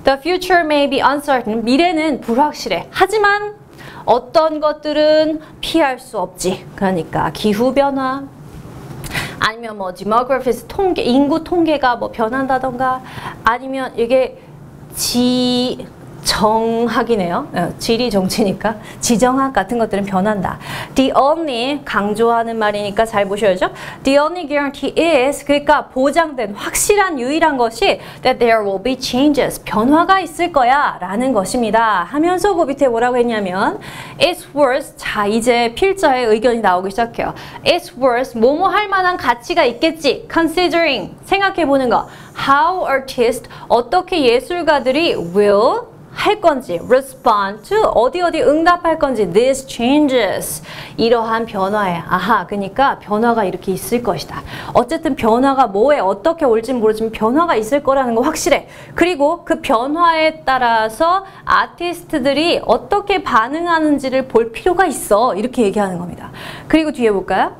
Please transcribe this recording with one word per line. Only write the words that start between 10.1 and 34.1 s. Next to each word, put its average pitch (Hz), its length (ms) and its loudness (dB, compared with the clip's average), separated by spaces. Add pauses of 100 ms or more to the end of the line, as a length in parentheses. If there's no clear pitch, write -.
통계, 381 340 -2
인구 285 400 2
통계가 302 540 0
뭐 208 160 -6
변한다던가, 254 880 -2 (420)
아니면 262 540 -2
이게 240 420 0 (560)
지-, 247 920 0 (380)
정학이네요. 226 1300 0
어, 170 260 -2
지리 233 320 -2
정치니까 202 680 0 (240)
지정학 254 520 2
같은 202 260 -2
것들은 202 260 -2
변한다. 196 540 -2 (360)
The 269 200 2
only, 277 720 0
강조하는 226 720 0
말이니까 208 480 0
잘 202 200 0
보셔야죠. 202 440 0 (320)
The 269 160 4
only 320 280 0
guarantee 285 520 -4
is, 285 460 2
그러니까 285 440 2
보장된, 269 680 0
확실한, 370 640 0
유일한 294 380 0
것이 247 440 0 (220)
that 254 160 2
there 226 240 4
will 190 200 -2
be 254 160 -2
changes, 254 640 0
변화가 320 560 2
있을 349 320 -4
거야 254 480 2
라는 214 320 -2
것입니다 214 720 0
하면서 349 500 0
그 330 100 2
밑에 277 240 0
뭐라고 240 280 0
했냐면 226 640 -2 (380)